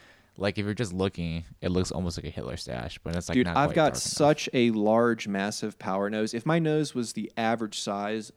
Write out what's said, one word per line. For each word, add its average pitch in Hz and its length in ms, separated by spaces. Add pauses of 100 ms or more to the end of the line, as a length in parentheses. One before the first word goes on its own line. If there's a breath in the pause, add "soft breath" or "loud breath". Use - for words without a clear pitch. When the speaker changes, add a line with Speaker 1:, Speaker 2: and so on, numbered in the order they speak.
(380 loud breath)
Speaker 1:
Like, 98 200
if 101 60
you're 104 100
just 95 200
looking, 85 500 (180)
it 92 80
looks 90 220
almost 87 260
like 80 80
a 76 40
Hitler 62 260
stash, - 440
but 82 160
it's, 87 120
like, 85 60
Speaker 2:
Dude, 110 140
Speaker 1:
not 85 100
Speaker 2:
I've 143 120
Speaker 1:
quite - 60
Speaker 2:
got 165 60
Speaker 1:
dark 143 140
enough. - 80
Speaker 2:
such - 500
a 120 180
large, 113 560
massive 101 500
power 101 320
nose. 107 240
If 117 120
my 165 140
nose 151 360
was 117 180
the 107 220
average 113 440
size 107 580